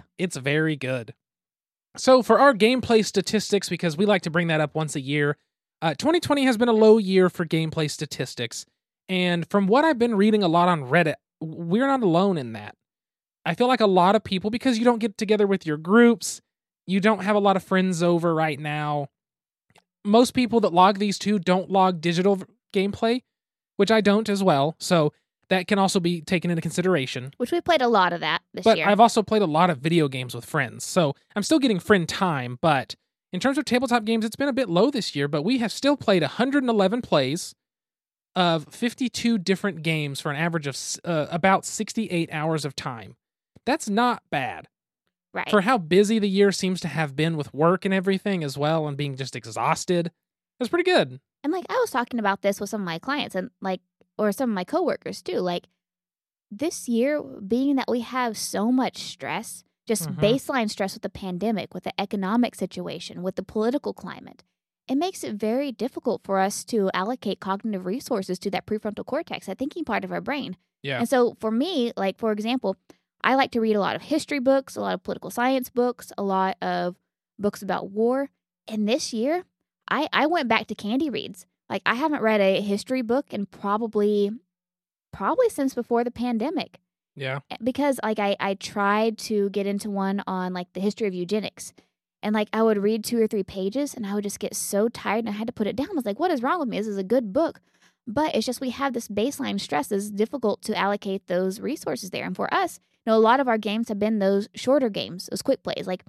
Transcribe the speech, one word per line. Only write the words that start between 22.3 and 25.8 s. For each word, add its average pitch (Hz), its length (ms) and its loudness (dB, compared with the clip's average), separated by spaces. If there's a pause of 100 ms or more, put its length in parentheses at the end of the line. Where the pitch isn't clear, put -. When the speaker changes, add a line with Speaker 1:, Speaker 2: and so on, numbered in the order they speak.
Speaker 1:
v-, 190 80 -14 (280)
gameplay, 202 480 0 (560)
which 202 140 4
I 220 100 6
don't 208 280 4
as 196 140 0
well. 151 360 4
So 160 340 2 (360)
that 185 180 2
can 202 100 2
also 196 220 4